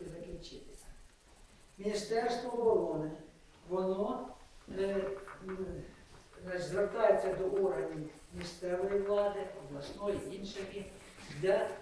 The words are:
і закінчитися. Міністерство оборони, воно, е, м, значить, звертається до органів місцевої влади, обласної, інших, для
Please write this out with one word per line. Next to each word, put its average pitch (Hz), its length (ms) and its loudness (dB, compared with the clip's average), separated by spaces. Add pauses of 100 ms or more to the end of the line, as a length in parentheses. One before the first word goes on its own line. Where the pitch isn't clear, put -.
і 175 80 -10
закінчитися. - 760 -12 (920)
Міністерство 233 760 0
оборони, 170 580 4 (580)
воно, 190 600 0 (500)
е, 196 180 2 (520)
м, 185 80 -6 (880)
значить, 180 240 -4
звертається 196 680 6
до 190 100 0 (180)
органів 160 460 0 (260)
місцевої 185 680 0
влади, 202 400 2 (280)
обласної, 196 500 -4 (140)
інших, 196 320 -6 (760)
для 190 280 6 (140)